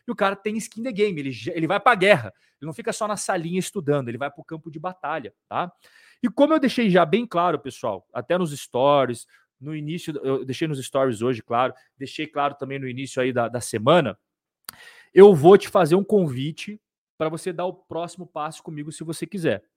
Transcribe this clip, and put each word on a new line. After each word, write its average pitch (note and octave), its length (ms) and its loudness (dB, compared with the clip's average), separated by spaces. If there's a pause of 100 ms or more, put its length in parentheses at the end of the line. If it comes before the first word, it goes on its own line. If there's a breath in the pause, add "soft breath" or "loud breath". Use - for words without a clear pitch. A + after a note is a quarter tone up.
e A#3+ 40 -6
o G#3+ 40 -10
cara G3 200 0
tem G#3+ 220 -6
skin - 240 -10
in A#3 40 -8
the C4 60 -6
game, G3 280 -2
ele C#3 120 -6
já, B2 220 -10
ele E3 140 -4
vai F#3+ 120 0
pra A#3+ 140 6
guerra. F3 400 4 (260)
Ele C#3 60 -14
não D#3 80 -8
fica A3+ 180 -8
só G#3 160 -4
na G#3 100 -4
salinha F3 420 -4
estudando, C#3+ 500 -4
ele A#2 80 -8
vai C#3+ 140 -8
pro D#3+ 120 -20
campo D#3+ 280 -16
de D#3 80 -16
batalha, D#3 520 -10 (160)
tá? D#3+ 240 -6 (520 soft breath)
E A#3+ 40 2
como D4 280 2
eu D#4 40 2
deixei A#3+ 300 0
já F3 160 4
bem A3 220 -2
claro, E3+ 320 -2
pessoal, A2 520 -8
até B2+ 240 -4
nos F3+ 160 -2
stories, C3 760 0 (340 soft breath)
no D3+ 140 -12
início, D3+ 480 -8
eu C3+ 200 -2
deixei C3 240 -6
nos C3+ 160 -6
stories C3 380 -2
hoje, B2 220 -2
claro, A#2+ 300 -2 (220 soft breath)
deixei C#3+ 300 -10
claro C#3+ 300 -4
também C#3 240 -10
no C3 100 -8
início B2+ 320 -6
aí B2+ 100 0
da, A#2+ 160 0
da A#2 140 -8
semana, A#2+ 560 2 (960 loud breath)
eu G3 220 12
vou E3 220 10
te - 120 -4
fazer E3+ 260 4
um G3 80 4
convite E3 800 -2 (360)
pra D#3 120 -2
você E3 240 -8
dar E3+ 120 -6
o F#3 80 -6
próximo E3+ 520 -12
passo D3+ 380 -10
comigo, D3+ 280 -12
se D#3+ 120 -14
você D#3+ 240 -10
quiser D3+ 360 -2 (140)